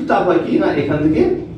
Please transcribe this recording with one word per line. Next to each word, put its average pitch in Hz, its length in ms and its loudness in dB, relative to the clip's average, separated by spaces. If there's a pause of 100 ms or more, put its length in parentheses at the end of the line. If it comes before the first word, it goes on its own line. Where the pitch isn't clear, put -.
(120)
তাপ 180 160 2
হয় 165 180 2
কি - 80 -2 (100)
না, 185 40 2 (140)
এখান 147 240 -2
থেকে - 160 2 (360)